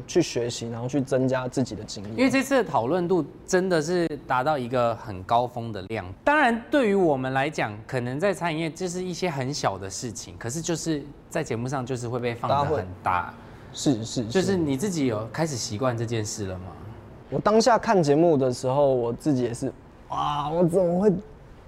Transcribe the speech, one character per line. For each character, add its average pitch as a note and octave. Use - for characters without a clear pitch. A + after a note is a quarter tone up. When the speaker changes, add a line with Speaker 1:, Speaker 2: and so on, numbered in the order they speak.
Speaker 1:
去 F3
学 A#2+
习， A#2
然 A#2
后 B2
去 C#3
增 C3
加 B2+
自 C3
己 A2+
的 G#2
经 G2+
验。 G#2+
Speaker 2:
因 B3
为 C4
这 C4
次 C4
的 A#3+
讨 B2
论 F3
度 E3+
真 F#3
的 E3+
是 E3+
达 B2+
到 D3+
一 A#2+
个 A#2+
很 F#2
高 A#2+
峰 A#2
的 G2
量。 G2
当 D4
然， B3
对 C4+
于 G3
我 F3
们 C3
来 C#3
讲， A#2+
可 C3
能 B2
在 G3
餐 E3+
饮 D3+
业 D#3+
就 F#3
是 F3+
一 F3+
些 F3
很 C#3
小 A2
的 F#2+
事 A2+
情， -
可 A2+
是 D#3
就 E3
是 D3+
在 E3
节 B2+
目 A#2+
上 C3+
就 C3
是 A#2+
会 B2
被 A#2+
放 B2
得 C#3
很 C#3+
大。 G2
Speaker 1:
大 F2+
家 -
会。 -
是， C#3
是， A2+
是。 -
Speaker 2:
就 F3+
是 F#3
你 C#3+
自 G3+
己 E3
有 A2+
开 D#3+
始 C#3+
习 G#2+
惯 B2
这 A#2
件 A2+
事 G#2
了 F#2
吗？ F2+
Speaker 1:
我 -
当 G#3+
下 A#3
看 G3+
节 C#3+
目 E3
的 C3
时 B2+
候， C3+
我 A#2+
自 C#3+
己 B2+
也 A2+
是， B2
哇， D3
我 E3+
怎 F3
么 F3+
会 G#3